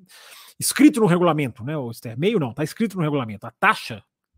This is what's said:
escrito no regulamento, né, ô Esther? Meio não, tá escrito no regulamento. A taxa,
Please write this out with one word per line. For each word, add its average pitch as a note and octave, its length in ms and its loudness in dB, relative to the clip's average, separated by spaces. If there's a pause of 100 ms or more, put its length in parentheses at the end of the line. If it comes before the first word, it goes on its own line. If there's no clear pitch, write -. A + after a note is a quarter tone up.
(580)
escrito D4 420 4
no G#3+ 60 6
regulamento, D#3+ 560 2
né, D3 140 -6
ô B2 140 -6
Esther? A2+ 280 -12
Meio G3+ 200 0
não, B2 160 -2
tá D3 100 -4
escrito G3 320 -4
no F3+ 60 -4
regulamento. B2+ 440 -4
A A2+ 40 -14
taxa, - 520 -2 (360)